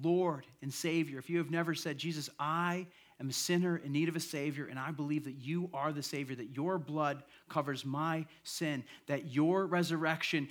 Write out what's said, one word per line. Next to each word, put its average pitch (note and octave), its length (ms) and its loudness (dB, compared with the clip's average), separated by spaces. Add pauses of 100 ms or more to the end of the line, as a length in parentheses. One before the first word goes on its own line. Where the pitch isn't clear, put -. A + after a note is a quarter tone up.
Lord E3+ 420 2 (160)
and C3+ 120 -4
Savior, D#3+ 440 0
if B2+ 120 -8
you E3+ 80 2
have D3+ 140 0
never E3 240 2
said, D3 240 -4
"Jesus, D3+ 280 -4 (120)
I F3 480 0 (320)
am C3+ 100 -4
a C3 40 -2
sinner F3 440 4
in C#3+ 140 -4
need D#3 180 4
of D#3+ 60 -2
a E3+ 40 -2
Savior, C#3+ 460 -4
and B2+ 140 -8
I C3+ 100 -4
believe D3+ 360 -2
that C3+ 100 -8
you D#3+ 360 -2
are C#3+ 220 0
the D3 80 -4
Savior, C3+ 340 -4
that B2 200 -8
your F3 240 0
blood D3 440 0 (240)
covers C#3 380 -2
my D#3 400 0 (180)
sin, D3 400 -2 (220)
that C#3+ 260 -2
your E3+ 360 4
resurrection D#3+ 840 2